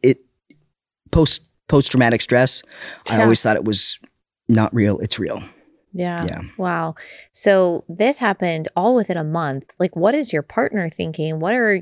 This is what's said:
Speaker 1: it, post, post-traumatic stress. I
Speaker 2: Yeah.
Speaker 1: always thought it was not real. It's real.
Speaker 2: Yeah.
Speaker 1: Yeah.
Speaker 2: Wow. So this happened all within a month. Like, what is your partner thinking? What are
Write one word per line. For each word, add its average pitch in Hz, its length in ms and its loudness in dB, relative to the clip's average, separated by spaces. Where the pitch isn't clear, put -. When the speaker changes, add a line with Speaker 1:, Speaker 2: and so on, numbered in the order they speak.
Speaker 1:
it, 127 160 4
post, - 300 2
post-traumatic 123 520 2
stress. 127 420 2
I 113 80 -2
Speaker 2:
Yeah. 110 60 4
Speaker 1:
always 113 180 4
thought 110 160 0
it 76 80 -4
was 107 340 -2
not 113 260 2
real. 104 240 2
It's - 200 -6
real. 82 240 -6
Speaker 2:
Yeah. 175 300 -6
Speaker 1:
Yeah. - 160 -8
Speaker 2:
Wow. 170 380 -4
So 185 560 2
this 208 300 0
happened 175 580 -2
all 208 200 2
within 196 200 0
a 160 80 -4
month. 151 540 -4
Like, 180 180 -2
what 196 180 2
is 294 180 -2
your 151 100 -2
partner 196 480 -2
thinking? 160 480 -6
What 175 160 -2
are 214 260 0